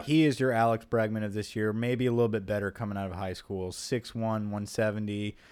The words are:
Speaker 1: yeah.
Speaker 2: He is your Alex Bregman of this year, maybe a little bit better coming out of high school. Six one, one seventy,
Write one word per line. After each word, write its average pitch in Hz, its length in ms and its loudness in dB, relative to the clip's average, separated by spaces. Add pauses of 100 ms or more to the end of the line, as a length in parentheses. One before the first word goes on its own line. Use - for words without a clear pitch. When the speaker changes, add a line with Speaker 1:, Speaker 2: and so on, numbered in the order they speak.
Speaker 1:
yeah. - 40 -6
Speaker 2:
He 156 220 6
is 135 120 2
your 131 140 4
Alex 113 360 4
Bregman 110 360 0
of 101 100 -4
this 107 220 -4
year, 107 160 2
maybe 120 340 0
a 120 60 2
little 117 160 4
bit 104 180 -2
better 101 240 0
coming 101 280 -6
out 98 120 -4
of 87 60 -8
high 92 160 -4
school. 92 400 -6
Six - 420 -4
one, 110 360 -2
one 104 160 -4
seventy, 104 720 -2 (160)